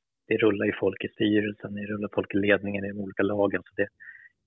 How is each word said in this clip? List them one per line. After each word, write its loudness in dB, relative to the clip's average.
det 2
rullar 2
ju 0
folk 0
i -6
styrelsen, 0
det -8
rullar -6
folk -2
i 4
ledningen 2
i -6
de -10
olika -2
lagen. 2
Så -20
det, 0